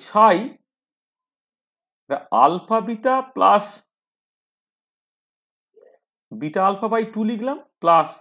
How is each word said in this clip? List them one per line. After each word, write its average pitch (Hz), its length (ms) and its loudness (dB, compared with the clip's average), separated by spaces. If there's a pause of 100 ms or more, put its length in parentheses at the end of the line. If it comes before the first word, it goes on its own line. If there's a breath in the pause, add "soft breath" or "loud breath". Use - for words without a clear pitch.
সাই, 208 280 4 (1700)
এটা 135 120 -6 (280)
alpha 175 320 -2 (100)
beta 240 280 -2 (180)
plus 196 320 4 (2750)
beta 156 280 -6
alpha 202 240 -4
by 226 80 0 (120)
two 220 180 -4
লিখলাম, 247 260 -8 (240)
প্লাস 165 280 2 (120)